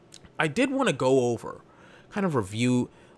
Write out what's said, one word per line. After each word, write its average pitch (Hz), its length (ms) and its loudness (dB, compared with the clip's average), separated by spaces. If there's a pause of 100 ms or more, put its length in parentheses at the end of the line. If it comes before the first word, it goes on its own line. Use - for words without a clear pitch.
(400)
I 156 80 2
did 247 240 0
wanna 262 220 0
go 127 380 2
over, - 280 -8 (500)
kind 196 160 -4
of 165 100 0
review 120 540 0 (280)